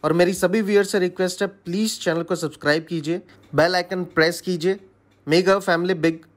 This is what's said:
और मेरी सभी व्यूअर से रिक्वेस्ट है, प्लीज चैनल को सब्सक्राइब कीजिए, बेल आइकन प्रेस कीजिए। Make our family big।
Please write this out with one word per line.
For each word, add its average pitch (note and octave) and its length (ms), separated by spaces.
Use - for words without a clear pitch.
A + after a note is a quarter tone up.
और D3+ 100
मेरी F3+ 200
सभी F#3 280
व्यूअर G3+ 240
से G3 140
रिक्वेस्ट F3+ 420
है, G3 60
प्लीज G3 540
चैनल E3+ 220
को E3+ 120
सब्सक्राइब D#3 540
कीजिए, E3+ 320
बेल E3 220
आइकन F3+ 280
प्रेस E3 260
कीजिए। F#3 380
Make F3+ 280
our G3 140
family F3 360
big। E3 200